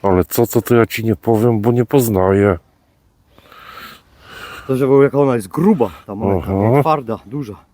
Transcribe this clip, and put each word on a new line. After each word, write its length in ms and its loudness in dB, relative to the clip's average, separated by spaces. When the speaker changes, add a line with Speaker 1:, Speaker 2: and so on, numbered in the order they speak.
Speaker 1:
Ale 240 2
co, 220 -2
to, 140 0
to 140 0
ja 100 4
ci 200 -8
nie 100 0
powiem, 460 0
bo 100 0
nie 140 0
poznaję. 720 2
Speaker 2:
To, 80 -2
że 120 0
w 40 2
ogóle 140 6
jaka 140 -2
ona 160 2
jest 120 -6
gruba, 420 0
ta 100 -12
monetka, 360 -2
Speaker 1:
Aha. 100 4
Speaker 2:
twarda, 440 -4
duża. 300 -12